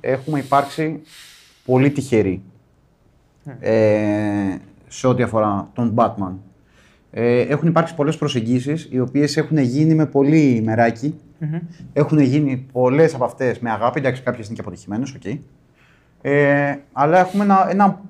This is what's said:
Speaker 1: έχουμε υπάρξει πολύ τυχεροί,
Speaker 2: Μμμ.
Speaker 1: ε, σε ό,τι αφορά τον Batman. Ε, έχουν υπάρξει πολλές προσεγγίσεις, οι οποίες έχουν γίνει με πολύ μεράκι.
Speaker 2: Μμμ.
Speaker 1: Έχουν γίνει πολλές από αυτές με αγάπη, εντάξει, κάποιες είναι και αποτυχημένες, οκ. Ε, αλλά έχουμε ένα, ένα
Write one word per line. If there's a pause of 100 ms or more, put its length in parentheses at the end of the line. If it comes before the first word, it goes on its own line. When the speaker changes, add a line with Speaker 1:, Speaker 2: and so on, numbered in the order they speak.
Speaker 1:
έχουμε
υπάρξει (640)
πολύ
τυχεροί, (1000)
Speaker 2:
Μμμ.
Speaker 1:
ε, (280)
σε
ό,τι
αφορά
τον
Batman. (800)
Ε,
έχουν
υπάρξει
πολλές
προσεγγίσεις,
οι
οποίες
έχουν
γίνει
με
πολύ
μεράκι. (240)
Speaker 2:
Μμμ. (340)
Speaker 1:
Έχουν
γίνει
πολλές
από
αυτές
με
αγάπη,
εντάξει,
κάποιες
είναι
και
αποτυχημένες,
οκ. (1000)
Ε, (140)
αλλά
έχουμε
ένα,
ένα